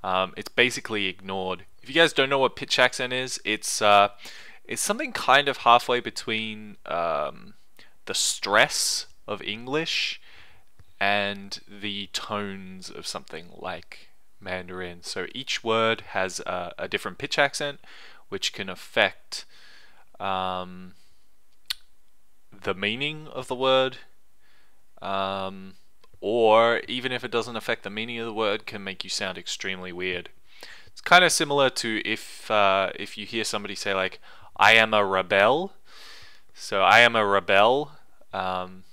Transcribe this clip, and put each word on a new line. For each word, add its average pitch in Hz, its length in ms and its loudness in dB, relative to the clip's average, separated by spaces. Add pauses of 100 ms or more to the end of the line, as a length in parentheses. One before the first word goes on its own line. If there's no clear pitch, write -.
Um, 92 320 0
it's 87 140 -10
basically 113 580 0
ignored. 95 580 -6 (160)
If 113 80 -18
you 135 60 -12
guys 165 180 6
don't 135 160 2
know 139 100 0
what 131 160 4
pitch - 240 -4
accent 127 340 4
is, 127 320 -4
it's, - 360 -2
uh, 101 280 8 (560)
it's - 160 -8
something 247 300 -4
kind 139 360 4
of 139 100 0
halfway 120 420 4
between, 110 840 -6
um, 78 720 -4 (500)
the 95 100 -6
stress - 920 2 (200)
of 104 140 -6
English 127 760 -4 (800)
and 101 680 -2
the 101 460 -10
tones 98 760 -8
of - 180 -14
something - 480 -12
like - 540 -12 (300)
Mandarin. 92 640 -8
So - 300 -8
each - 300 -6
word 113 460 2
has 95 320 -2
a, 87 360 -6
a 92 100 -8
different 95 300 -6
pitch - 220 -6
accent, 143 400 0 (500)
which - 240 -4
can 98 160 -8
affect, - 760 0 (760)
um, 92 720 -6 (1600)
the 101 220 -6
meaning 131 540 -4
of 131 200 -12
the 135 80 -4
word, 131 420 2 (1040)
um, 95 720 -6 (460)
or 113 680 6
even 127 240 -4
if 123 120 -4
it 123 80 -8
doesn't 117 240 -2
affect 113 280 -4
the - 60 -8
meaning 113 300 -8
of 113 80 -6
the 113 60 -8
word, 107 340 -2
can 104 160 -10
make 95 200 -10
you 95 60 -12
sound 92 280 -4
extremely 92 540 -8
weird. 90 380 -6 (580)
It's - 140 -18
kinda 180 280 8
similar 143 420 2
to 110 340 -4
if, - 460 -6
uh, 98 440 4
if - 220 -12
you 107 80 -10
hear 107 180 -4
somebody 101 300 -4
say, 98 220 -4
like, 95 240 -2 (360)
I 104 180 8
am 110 200 6
a 107 100 6
rebel. 101 680 2 (800)
So, - 300 -2
I 98 160 10
am 117 160 8
a 110 100 4
rebel. 101 680 4 (400)
Um 92 600 -6